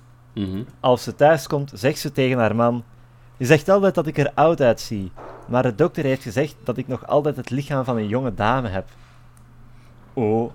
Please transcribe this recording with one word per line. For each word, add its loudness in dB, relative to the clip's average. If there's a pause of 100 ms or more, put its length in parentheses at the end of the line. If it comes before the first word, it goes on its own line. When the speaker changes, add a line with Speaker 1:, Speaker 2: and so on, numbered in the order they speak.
(340)
Speaker 1:
Mhm. -6 (160)
Speaker 2:
Als 0
ze -10
thuis 4
komt, -4
zegt -2
ze -8
tegen 0
haar 2
man: 0 (540)
"Je -6
zegt 4
altijd 4
dat 0
ik -6
er 2
oud 4
uitzie, 0 (360)
maar 0
de 0
dokter 0
heeft 0
gezegd -4
dat -4
ik -8
nog -8
altijd 0
het -10
lichaam -4
van -2
een -2
jonge -2
dame 0
heb." -6 (1200)
"Oh," 0